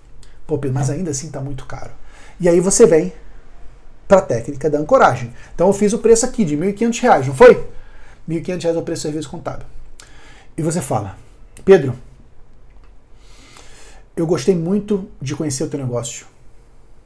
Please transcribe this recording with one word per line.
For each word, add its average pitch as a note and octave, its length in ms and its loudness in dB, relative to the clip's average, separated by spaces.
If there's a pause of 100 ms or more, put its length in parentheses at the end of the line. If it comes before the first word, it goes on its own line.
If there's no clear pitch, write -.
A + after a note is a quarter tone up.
(460)
"Pô, D3 120 -2
Pedro, C3 160 -4
mas C3+ 160 -2
ainda E3+ 200 -6
assim D3+ 200 -8
tá C3+ 100 -10
muito C3+ 240 -10
caro." - 280 -10 (460)
E F3 120 2
aí E3+ 100 4
você G3 260 4
vem E3+ 280 4 (920)
pra F#3+ 140 6
técnica D3 480 -4
da D3 100 0
ancoragem. D3+ 540 2 (220)
Então E3+ 140 2
eu G3 40 6
fiz G#3 220 2
o A3+ 40 -2
preço - 280 4
aqui - 180 0
de D3+ 100 -2
mil D#3+ 140 -2
e G3+ 60 -2
quinhentos A#3 260 -2
reais, F3+ 260 4
não C3+ 80 -4
foi? A#3 320 10 (640)
Mil E3 100 -4
e D#3 40 -10
quinhentos F3+ 200 -6
reais E3 140 0
é E3 40 -4
o - 40 -6
preço E3 180 -6
do - 20 -6
serviço D3+ 260 -6
contábil. - 360 -10 (880)
E E3 60 -4
você D#3+ 180 -2
fala: G#2 360 -6 (480)
Pedro, D#3 300 6 (2250)
eu E3 100 -2
gostei E3+ 280 2
muito F#3+ 540 -2 (120)
de C#3 140 -6
conhecer D3+ 300 -4
o D3 40 -4
teu C#3+ 100 -6
negócio. A#2+ 480 -8 (800)